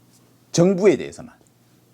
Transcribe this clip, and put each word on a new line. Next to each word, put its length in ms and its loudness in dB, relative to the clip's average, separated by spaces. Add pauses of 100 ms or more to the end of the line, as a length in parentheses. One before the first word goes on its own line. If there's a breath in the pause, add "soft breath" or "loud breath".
(520)
정부에 440 2
대해서만, 380 -16 (600)